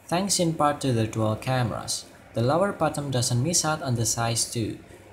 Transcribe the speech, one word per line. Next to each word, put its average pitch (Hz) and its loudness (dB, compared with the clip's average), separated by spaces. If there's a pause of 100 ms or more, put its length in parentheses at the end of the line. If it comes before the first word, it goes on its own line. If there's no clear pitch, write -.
thanks 180 0
in 170 4
part 147 0
to 135 2
the 113 2
dual 107 0
cameras. 117 -2 (300)
The 113 0
lower 170 2
bottom 147 -2
doesn't 123 2
miss 170 0
out 156 0
on 127 0
the 113 0
size 117 0
too, 95 -4 (340)